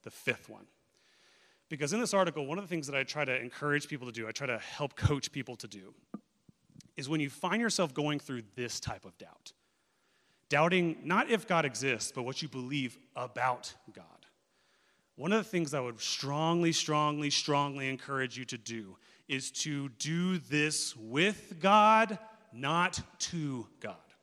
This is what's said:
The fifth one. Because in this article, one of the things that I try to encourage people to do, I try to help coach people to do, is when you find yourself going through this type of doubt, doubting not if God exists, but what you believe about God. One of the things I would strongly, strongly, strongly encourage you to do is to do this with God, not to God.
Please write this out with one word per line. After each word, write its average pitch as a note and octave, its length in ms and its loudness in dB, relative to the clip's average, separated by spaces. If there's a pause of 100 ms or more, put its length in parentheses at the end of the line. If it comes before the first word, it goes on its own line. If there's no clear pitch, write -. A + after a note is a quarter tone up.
The C#3+ 100 -14
fifth - 380 -6
one. G#2 180 -20 (1000)
Because C#3+ 260 -2
in A3+ 80 2
this G3+ 120 0
article, E3+ 320 2
one D3+ 120 -4
of G3+ 80 -8
the - 20 -18
things D#3 200 -4
that C#3 100 -2
I C3+ 80 0
try D3+ 180 -2
to C3 100 0
encourage C#3+ 540 -2
people B2+ 180 -8
to B2 60 -10
do, A2+ 160 -6
I G#2+ 60 -8
try C#3 120 -6
to A#2+ 140 -2
help - 380 -6
coach - 340 0
people B2+ 240 -8
to G#2+ 140 -14
do, G2 240 -18 (1040)
is C3+ 100 -8
when D#3 140 0
you C#3+ 80 -2
find F#3 320 0
yourself F#3 320 2
going D3 260 0
through B2+ 220 -6 (140)
this A#2+ 260 -6
type G#2 240 -8
of F#2+ 120 -20
doubt, - 360 -20 (960)
doubting E3+ 520 4
not G#3 280 2
if A3 180 0
God E3 160 4
exists, B2 500 -2
but B2+ 100 -4
what C3 180 -6
you D3+ 80 -8
believe C3 500 -4 (160)
about B2 580 -2 (200)
God. - 320 -20 (920)
One D#3 160 -2
of A3 100 4
the - 80 -8
things D#3+ 240 0
I C#3+ 60 0
would A#2+ 220 -6
strongly, D#3+ 720 2
strongly, D3+ 560 2
strongly C#3+ 580 0
encourage C3 500 -4
you B2+ 60 -8
to B2 140 -8
do G#2+ 400 -10 (320)
is C3 220 -4
to C#3+ 360 -4
do E3+ 520 0
this D3 580 0
with D3+ 640 0
God, G#3+ 580 8 (320)
not D#3+ 480 0 (200)
to C#3 460 -4 (140)
God. G2+ 160 -8 (280)